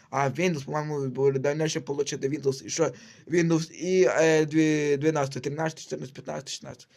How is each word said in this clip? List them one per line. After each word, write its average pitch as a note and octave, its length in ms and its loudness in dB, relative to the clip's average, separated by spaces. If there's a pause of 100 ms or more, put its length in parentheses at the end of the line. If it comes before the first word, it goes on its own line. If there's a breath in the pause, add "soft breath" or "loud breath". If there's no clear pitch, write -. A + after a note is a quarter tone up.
(100)
а C3+ 200 0
Windows, D#3 360 -2
по-моему, D3+ 440 -4
будет C3+ 280 2
в - 20 -2
дальнейшем D#3 420 0
получит C#3+ 420 -4
Windows, C#3 380 -2
ещё D3 320 -2 (320 loud breath)
Windows E3 460 2
и, F#3 320 2
э, D#3 400 4
две-, D3+ 540 2
двенадцатый, C#3 440 0
тринадцатый, D#3 400 -6
четырнадцатый, C#3+ 320 -10
пятнадцатый, D3 380 -10
шестнадцатый. - 440 -16